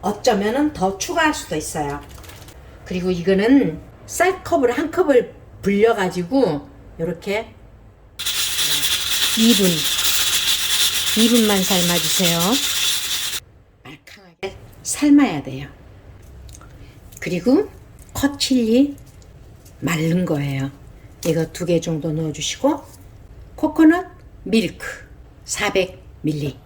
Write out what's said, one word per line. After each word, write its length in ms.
어쩌면은 720
더 240
추가할 340
수도 240
있어요. 460
그리고 260
이거는 720
쌀컵을 680
한 180
컵을 440
불려가지고 1040
요렇게 540
이 180
분, 120
이 80
분만 320
삶아주세요. 760
말캉하게 760
삶아야 580
돼요. 260
그리고 500
컷칠리 840
마른 440
거예요. 460
이거 240
두 160
개 140
정도 320
넣어주시고, 720
코코넛 500
밀크 420
사백 560
밀리 440